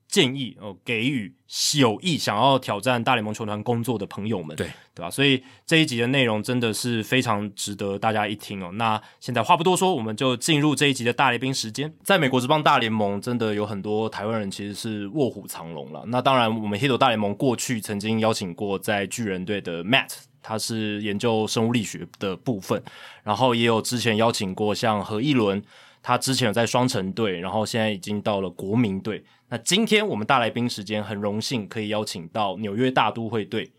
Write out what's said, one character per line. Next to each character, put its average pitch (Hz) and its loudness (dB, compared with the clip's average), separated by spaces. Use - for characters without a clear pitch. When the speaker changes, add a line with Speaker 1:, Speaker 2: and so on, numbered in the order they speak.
Speaker 1:
建 135 2
议， 127 -8
哦， 98 -12
给 117 -2
予 117 -4
有 117 4
意 170 0
想 107 -2
要 131 6
挑 107 -4
战 123 0
大 127 2
联 117 2
盟 107 -4
球 110 -8
团 104 -4
工 117 0
作 117 -2
的 98 -6
朋 98 -8
友 107 -2
们， 78 -12
Speaker 2:
对。 87 -4
Speaker 1:
对 - -14
吧？ 85 -8
所 139 0
以 135 6
这 165 4
一 160 6
集 127 -2
的 120 2
内 131 2
容 107 0
真 127 -2
的 117 0
是 117 -2
非 127 2
常 104 -2
值 - -8
得 101 -2
大 113 0
家 107 0
一 104 -4
听 104 -10
哦。 87 -10
那 110 0
现 127 -6
在 120 2
话 175 4
不 165 4
多 180 4
说， 185 2
我 139 -2
们 110 -4
就 131 2
进 156 2
入 147 4
这 147 4
一 139 4
集 123 -4
的 120 2
大 135 4
来 120 2
宾 127 -4
时 113 -6
间。 139 -6
在 196 4
美 143 4
国 127 4
职 123 0
棒 151 4
大 147 6
联 117 2
盟， 101 0
真 120 -2
的 110 0
有 104 -2
很 104 -6
多 107 -2
台 101 -8
湾 113 -2
人 101 -4
其 101 -8
实 104 -8
是 104 -6
卧 123 0
虎 98 -8
藏 85 -12
龙 71 -10
了。 76 -12
那 123 0
当 135 4
然， 120 4
我 107 -4
们 104 -2
Hito 131 2
大 135 4
联 113 2
盟 101 0
过 127 0
去 113 -4
曾 104 -4
经 110 0
邀 110 4
请 95 -6
过 101 -2
在 101 -2
巨 113 -6
人 92 -4
队 101 -4
的 85 -6
Matt， 123 2
他 110 -6
是 107 -4
研 101 -2
究 110 2
生 113 2
物 117 2
力 123 2
学 - -10
的 98 -4
部 104 -4
分， 98 -2
然 107 -2
后 123 4
也 117 4
有 113 4
之 120 -2
前 110 2
邀 113 4
请 95 -4
过 104 0
像 107 0
何 107 -4
义 143 2
伦， 104 4
他 123 2
之 131 -2
前 127 2
有 104 2
在 117 2
双 127 2
城 95 -2
队， 98 -2
然 92 -6
后 107 0
现 117 -2
在 110 0
已 104 -4
经 104 -6
到 101 0
了 95 -4
国 95 -6
民 107 2
队。 95 -6
那 120 -4
今 190 0
天 214 4
我 143 -2
们 104 -4
大 139 4
来 117 2
宾 117 -2
时 113 -6
间 104 -4
很 104 -6
荣 104 -2
幸 110 -4
可 113 -6
以 104 -4
邀 107 0
请 90 -8
到 101 -2
纽 101 -4
约 127 2
大 131 4
都 113 -6
会 107 -2
队 98 -4